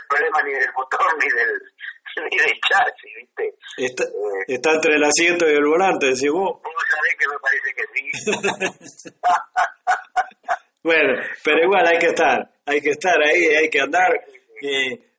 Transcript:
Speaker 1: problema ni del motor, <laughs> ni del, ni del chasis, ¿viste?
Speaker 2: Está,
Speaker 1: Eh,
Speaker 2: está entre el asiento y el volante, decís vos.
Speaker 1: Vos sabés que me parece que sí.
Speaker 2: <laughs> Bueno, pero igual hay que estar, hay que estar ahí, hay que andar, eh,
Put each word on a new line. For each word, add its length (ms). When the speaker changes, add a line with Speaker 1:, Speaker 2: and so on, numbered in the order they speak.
Speaker 1:
problema 340
ni 80
del 220
motor, 260
<laughs> 60
ni 80
del, 300
ni 60
del 300
chasis, 480
¿viste? 400
Speaker 2:
Está, 260
Speaker 1:
Eh, 400
Speaker 2:
está 140
entre 220
el 100
asiento 440
y 40
el 120
volante, 420
decís 220
vos. 320
Speaker 1:
Vos 300
sabés 260
que 140
me 80
parece 340
que 120
sí. 1200
Speaker 2:
<laughs> 140
Bueno, 400
pero 200
igual 240
hay 120
que 80
estar, 420
hay 160
que 100
estar 300
ahí, 240
hay 140
que 120
andar, 300
eh, 360